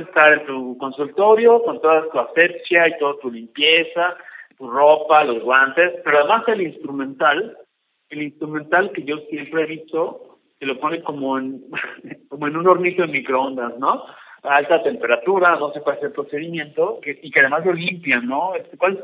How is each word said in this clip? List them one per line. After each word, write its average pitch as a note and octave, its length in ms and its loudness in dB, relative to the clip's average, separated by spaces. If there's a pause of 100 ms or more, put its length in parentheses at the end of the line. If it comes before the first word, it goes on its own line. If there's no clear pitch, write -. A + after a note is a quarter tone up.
estar D3+ 260 6
en D3 120 0
tu B2+ 320 -8
consultorio G#3 840 4
con C3+ 180 -4
toda D#3 300 4
tu - 80 -2
asepsia E3+ 680 2
y E3 120 -4
toda C#3+ 220 -2
tu B2+ 100 -8
limpieza, D#3+ 840 -2 (420)
tu C3 120 -14
ropa, D3+ 540 6
los A#2+ 200 -2
guantes, C3+ 500 4 (120)
pero D3 140 4
además G#3 280 2
el G#3+ 140 0
instrumental, C#3+ 960 -4 (520)
el D3+ 120 -10
instrumental D#3 680 -2
que D#3+ 120 -10
yo D3 140 -6 (120)
siempre D3 340 -4
he - 20 -4
visto, D#3+ 760 -8 (200)
se C#3 80 -12
lo B2+ 120 -6
pone E3 220 -6
como C3+ 380 -6
en, C3 240 -10 (340)
<laughs> - 320 -20
como D3 180 -8
en D3+ 100 -4
un F3 100 0
hornito F3+ 360 4
de E3 80 -2
microondas, C3 680 -4
¿no? F3 240 -2 (400)
A C#3+ 140 2
alta D#3+ 260 2
temperatura, E3 720 0
no D3 140 -4
se D3 100 -12
puede C#3 160 -2
hacer C#3 160 -8
procedimiento, D#3 880 -6
que, C#3+ 220 -10
y D3+ 80 -16
que - 80 2
además C#3+ 260 2
lo F3+ 80 2
limpian, E3 540 -4
¿no? D#3+ 280 -4
Este, - 220 -12
¿cuál, F#3+ 260 0